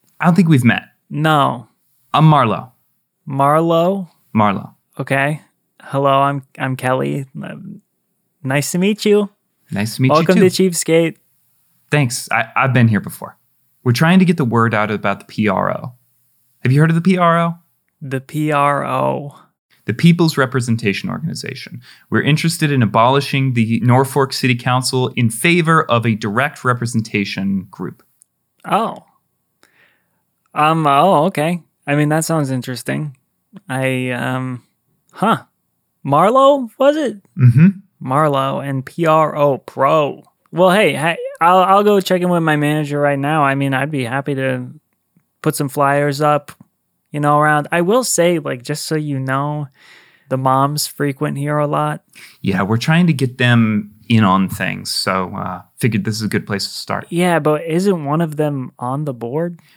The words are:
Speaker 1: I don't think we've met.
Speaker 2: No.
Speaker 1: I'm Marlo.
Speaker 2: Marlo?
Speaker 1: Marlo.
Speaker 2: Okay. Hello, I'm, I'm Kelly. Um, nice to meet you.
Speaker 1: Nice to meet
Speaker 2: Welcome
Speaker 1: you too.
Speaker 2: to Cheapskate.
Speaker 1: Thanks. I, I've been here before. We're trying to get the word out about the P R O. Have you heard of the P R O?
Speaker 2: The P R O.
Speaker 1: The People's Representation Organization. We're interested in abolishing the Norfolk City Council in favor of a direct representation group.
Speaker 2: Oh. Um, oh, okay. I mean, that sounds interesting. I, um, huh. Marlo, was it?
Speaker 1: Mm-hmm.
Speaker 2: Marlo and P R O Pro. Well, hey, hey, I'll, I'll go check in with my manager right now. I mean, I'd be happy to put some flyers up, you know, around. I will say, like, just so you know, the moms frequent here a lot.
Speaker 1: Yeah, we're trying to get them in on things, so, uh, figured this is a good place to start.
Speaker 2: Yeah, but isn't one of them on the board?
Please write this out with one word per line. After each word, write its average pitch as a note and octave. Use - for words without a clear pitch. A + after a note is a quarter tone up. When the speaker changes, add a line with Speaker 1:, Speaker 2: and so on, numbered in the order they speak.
Speaker 1:
I D3+
don't E3+
think F3
we've C#3+
met. A2
Speaker 2:
No. C#3+
Speaker 1:
I'm C#3+
Marlo. B2
Speaker 2:
Marlo? E3
Speaker 1:
Marlo. G#2
Speaker 2:
Okay. C#3+
Hello, C#3
I'm, C#3
I'm C3
Kelly. C3+
Um, -
nice C#3
to F3+
meet G3+
you. G#3
Speaker 1:
Nice G#2+
to C3
meet C3
Speaker 2:
Welcome E3
Speaker 1:
you F#3+
too. F#3+
Speaker 2:
to -
Cheapskate. E3
Speaker 1:
Thanks. C#3
I, A2+
I've C3
been B2
here G2+
before. -
We're B2
trying E3
to F#3
get F3
the D3
word A2+
out G#2
about G2
the -
P -
R F#2+
O. -
Have B2+
you C#3
heard D#3+
of E3
the E3+
P F#3
R E3+
O? E3+
Speaker 2:
The C3
P D3+
R C#3+
O. C3+
Speaker 1:
The -
People's E3+
Representation A#2+
Organization. -
We're A2
interested D#3
in C3
abolishing C3
the A#2
Norfolk B2+
City B2+
Council B2+
in A#2
favor E3
of A#2
a A2+
direct A2+
representation G#2
group. -
Speaker 2:
Oh. -
Um, D#3
oh, D3
okay. E3+
I C#3+
mean, D3
that D#3
sounds D#3
interesting. C3
I, C3
um, B2+
huh. G3+
Marlo, A#3+
was C#4+
it? A3
Speaker 1:
Mm-hmm. B2+
Speaker 2:
Marlo C3+
and C3+
P E3
R D#3
O C#3+
Pro. C#3+
Well, F3
hey, F#3
hey, D3+
I'll, F3
I'll G3
go G#3
check F3+
in F3+
with E3+
my D#3
manager D3
right C#3+
now. D3
I C3+
mean, C#3
I'd C3+
be C#3+
happy C3+
to C3
put D#3
some C#3+
flyers C#3+
up, D3+
you D3
know, D3
around. D3+
I E3+
will G#3+
say, F3
like, C#3
just D3
so D#3+
you D3+
know, C#3
the C3+
moms C3+
frequent C#3+
here D3
a D3
lot. D3+
Speaker 1:
Yeah, F#2+
we're G#2+
trying E3
to D#3+
get B2+
them A#2
in A2
on F#2+
things, F#2+
so, F#2
uh, F#2
figured A#2+
this G#2+
is A2
a G#2
good G#2+
place G2
to -
start. -
Speaker 2:
Yeah, F3
but D3+
isn't F3
one C#3+
of D#3
them D3
on C3+
the C#3+
board? D3